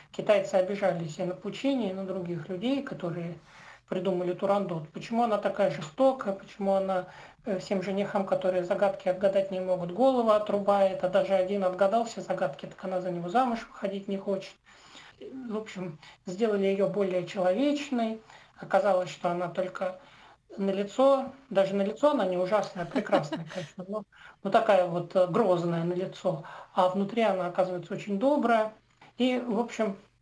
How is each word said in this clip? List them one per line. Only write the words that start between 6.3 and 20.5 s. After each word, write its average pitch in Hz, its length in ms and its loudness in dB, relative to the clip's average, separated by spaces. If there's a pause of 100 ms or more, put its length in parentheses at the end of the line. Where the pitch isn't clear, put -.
почему 196 400 -2
она, 190 320 0 (380)
э, 190 140 -2
всем 190 240 -2
женихам, 196 420 -2
которые 185 380 0
загадки 196 460 0
отгадать 190 420 2
не 185 100 -4
могут, 180 300 -2
голову 233 400 4
отрубает, 202 760 2
а 277 40 2
даже 196 260 2
один 190 300 2
отгадал 196 400 2
все 233 160 -10
загадки, - 460 -4
так - 180 -14
она 185 160 -4
за 180 100 -4
него 175 180 -6
замуж 233 400 0
выходить 196 400 -6
не 196 80 -2
хочет. 190 360 -4 (680)
В 247 360 -8
общем, 185 420 -8 (260)
сделали 202 420 0
ее 196 220 2
более 185 380 0
человечной. 226 960 0 (360)
Оказалось, 190 540 2
что - 180 -4
она 175 200 -2
только 185 500 -6 (580)